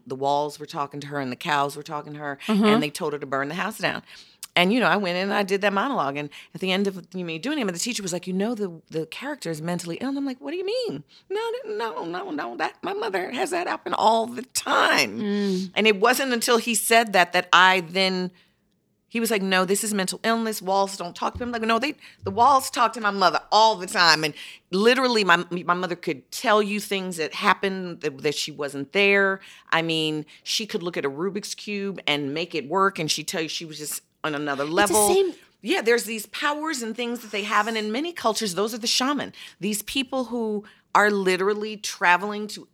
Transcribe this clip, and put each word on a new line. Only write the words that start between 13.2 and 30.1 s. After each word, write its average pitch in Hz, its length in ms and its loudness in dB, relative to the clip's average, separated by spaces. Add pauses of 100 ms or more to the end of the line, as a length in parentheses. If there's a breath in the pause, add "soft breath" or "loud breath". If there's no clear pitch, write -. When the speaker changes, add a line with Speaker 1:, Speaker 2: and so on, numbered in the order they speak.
Speaker 1:
has 285 200 -4
that 349 160 -2
happen - 260 -4
all 226 340 2
the 240 140 -8 (120)
time." 269 680 2
Speaker 2:
Mm. 196 520 0
Speaker 1:
And 208 140 4
it 196 140 4
wasn't 254 320 2
until 233 240 4
he 226 180 0
said 226 380 4
that, 175 180 6
that 180 220 0
I 185 260 8
then, 185 500 0 (760 soft breath)
he 233 140 -4
was 226 100 0
like, 202 100 0
"No, 190 220 2
this 196 220 0
is 208 80 -2
mental 185 320 -4
illness. 226 360 -2
Walls 196 360 0
don't 175 180 -10
talk - 220 -4
to 247 60 -8
him." 240 100 -6
Like, 226 80 -6
"No, 226 180 2
they, 285 160 -4 (300 loud breath)
the 196 60 -4
walls 262 380 6
talk 233 240 2
to 240 60 -8
my 208 120 0
mother 185 280 4 (140)
all 220 240 6
the 180 100 -8
time." 165 380 6
And 147 80 -2 (360 loud breath)
literally, 233 540 4
my, 175 260 6
my 175 260 -2
mother 180 200 -4
could 147 340 -6
tell 214 320 2
you 208 200 -2
things 185 340 -6
that 156 200 -6
happened 190 680 -2
that, 139 200 -6
that 147 140 0
she - 160 -6
wasn't 139 400 -8
there. 196 480 4 (300 loud breath)
I 165 120 4
mean, 156 440 -2 (180 loud breath)